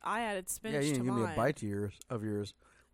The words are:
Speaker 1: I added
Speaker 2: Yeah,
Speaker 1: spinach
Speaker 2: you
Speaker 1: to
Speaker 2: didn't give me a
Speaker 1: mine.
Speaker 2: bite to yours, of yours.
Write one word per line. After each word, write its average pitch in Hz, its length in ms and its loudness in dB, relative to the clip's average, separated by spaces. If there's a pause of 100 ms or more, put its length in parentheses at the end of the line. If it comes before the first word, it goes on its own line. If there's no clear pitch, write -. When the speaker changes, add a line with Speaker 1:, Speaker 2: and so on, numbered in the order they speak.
Speaker 1:
I 208 200 0
added 202 260 -2
Speaker 2:
Yeah, - 60 -4
Speaker 1:
spinach 151 300 0
Speaker 2:
you 151 60 4
Speaker 1:
to 151 60 4
Speaker 2:
didn't 123 100 2
give 127 100 2
me 117 60 2
a 113 40 2
Speaker 1:
mine. - 100 -2
Speaker 2:
bite 127 220 4
to 110 100 -4
yours, 101 260 -2 (160)
of 113 140 -2
yours. 104 300 0 (400)